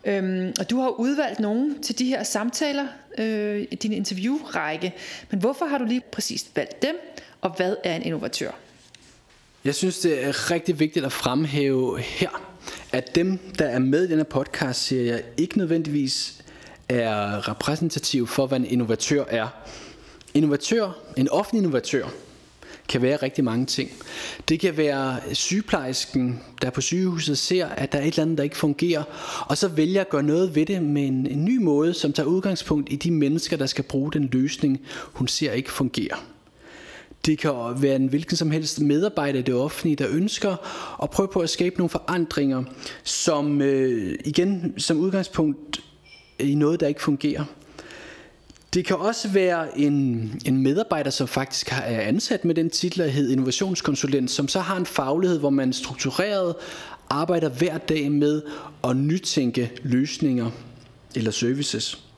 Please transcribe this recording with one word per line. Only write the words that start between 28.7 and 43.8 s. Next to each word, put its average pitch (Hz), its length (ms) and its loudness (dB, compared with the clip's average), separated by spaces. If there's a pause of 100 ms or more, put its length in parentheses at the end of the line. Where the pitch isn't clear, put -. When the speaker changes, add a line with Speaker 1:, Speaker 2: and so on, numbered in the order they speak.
Speaker 2:
og 147 80 2
så 202 100 2
vælger 170 340 4
at 185 80 -2
gøre 143 140 2
noget 160 320 2
ved 156 100 4
det 185 180 0
med 147 240 2
en, 131 200 0
en 143 180 0
ny 254 120 4
måde, 160 360 4
som 147 200 0
tager 147 140 0
udgangspunkt 175 640 0
i 143 40 -2
de 170 160 0
mennesker, 156 460 2
der 139 80 0
skal - 180 -2
bruge 139 280 -2
den 143 200 0
løsning, 135 500 2 (220)
hun - 240 -4
ser - 240 -2
ikke 131 200 -4
fungerer. - 540 -2 (1000)
Det 156 140 4
kan 156 120 2 (260)
være 135 180 4
en 131 120 4
hvilken 156 300 0
som 156 140 2
helst 156 300 -2
medarbejder 147 580 2
i - 20 0
det 127 140 2
offentlige, 147 400 0
der 135 140 0
ønsker 190 460 0 (480)
at 151 60 -2
prøve 196 180 2
på 190 120 0
at 165 100 0
skabe 180 280 0
nogle 175 120 2
forandringer, 151 760 0 (400)
som, 147 580 2
øh, 127 640 2